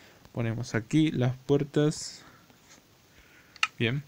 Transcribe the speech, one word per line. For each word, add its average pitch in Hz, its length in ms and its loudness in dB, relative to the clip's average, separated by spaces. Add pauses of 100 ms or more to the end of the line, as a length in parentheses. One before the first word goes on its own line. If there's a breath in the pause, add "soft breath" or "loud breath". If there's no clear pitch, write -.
(320 soft breath)
Ponemos 117 420 -4
aquí 151 360 2
las 123 260 0
puertas. - 880 0 (1500 soft breath)
Bien. 123 300 0